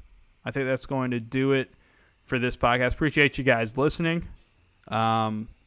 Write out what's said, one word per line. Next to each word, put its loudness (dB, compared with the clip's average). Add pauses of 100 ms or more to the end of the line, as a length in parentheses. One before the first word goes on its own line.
(440)
I -8
think -2
that's -2
going -2
to -2
do 0
it 0 (520)
for -2
this -2
podcast. 2
Appreciate 2
you -2
guys 2
listening. 0 (600)
Um, 0 (180)